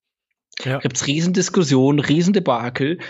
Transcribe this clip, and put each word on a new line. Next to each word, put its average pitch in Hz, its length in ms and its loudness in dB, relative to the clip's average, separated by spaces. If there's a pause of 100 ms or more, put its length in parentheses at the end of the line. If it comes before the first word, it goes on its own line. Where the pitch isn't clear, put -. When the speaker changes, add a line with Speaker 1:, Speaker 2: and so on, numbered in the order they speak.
(640)
Speaker 1:
Ja. 131 140 -4
Speaker 2:
Gibt's - 280 -4
Riesendiskussionen, 147 920 2
Riesendebakel, 147 1000 0 (100)